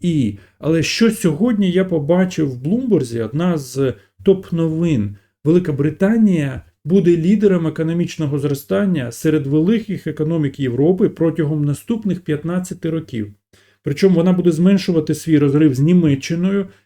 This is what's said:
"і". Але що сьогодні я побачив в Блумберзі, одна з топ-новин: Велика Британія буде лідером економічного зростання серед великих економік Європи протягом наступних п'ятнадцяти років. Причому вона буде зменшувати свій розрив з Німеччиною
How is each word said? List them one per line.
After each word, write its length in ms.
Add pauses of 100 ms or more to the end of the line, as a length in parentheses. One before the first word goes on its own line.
"і". 360 (220)
Але 240
що 280
сьогодні 600
я 140
побачив 640
в 60
Блумберзі, 640
одна 360
з 360 (300)
топ-новин: 920 (300)
Велика 280
Британія 880 (240)
буде 320
лідером 500
економічного 720
зростання 720
серед 360
великих 600
економік 520
Європи 500
протягом 560
наступних 560
п'ятнадцяти 680
років. 440 (500)
Причому 320
вона 180
буде 180
зменшувати 640
свій 220
розрив 380
з 40
Німеччиною 880 (180)